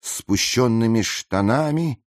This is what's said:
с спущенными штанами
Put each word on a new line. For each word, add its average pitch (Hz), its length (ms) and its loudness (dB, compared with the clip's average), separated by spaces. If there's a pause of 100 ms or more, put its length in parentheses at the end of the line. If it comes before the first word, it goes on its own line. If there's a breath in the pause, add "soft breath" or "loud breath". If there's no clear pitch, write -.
с - 160 -10
спущенными 113 840 0
штанами 139 1080 -2